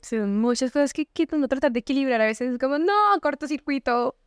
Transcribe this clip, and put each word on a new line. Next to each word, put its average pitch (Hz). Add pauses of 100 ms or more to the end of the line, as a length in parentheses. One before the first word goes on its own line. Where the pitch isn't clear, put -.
Sí, -
son 202
muchas 247
cosas 285
que, 302
que -
uno 294
tratar 269
de 240
equilibrar. 262
A 220
veces 233
es 240
como, 277
"No, 349 (280)
cortocircuito, 277